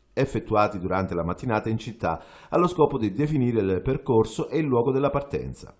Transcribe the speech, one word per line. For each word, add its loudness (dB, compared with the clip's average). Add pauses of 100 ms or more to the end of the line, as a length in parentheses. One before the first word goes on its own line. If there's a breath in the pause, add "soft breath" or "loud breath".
(120)
effettuati 0
durante -2
la -2
mattinata -2
in 0
città, -4 (300 loud breath)
allo 2
scopo 2
di 0
definire 0
il 0
percorso 0
e -2
il 0
luogo 2
della 0
partenza. -6